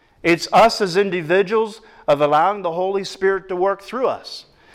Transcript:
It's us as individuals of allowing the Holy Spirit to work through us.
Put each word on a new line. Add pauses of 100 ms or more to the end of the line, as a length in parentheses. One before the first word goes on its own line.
(240)
It's
us
as
individuals (260)
of
allowing
the
Holy
Spirit
to
work
through
us. (300)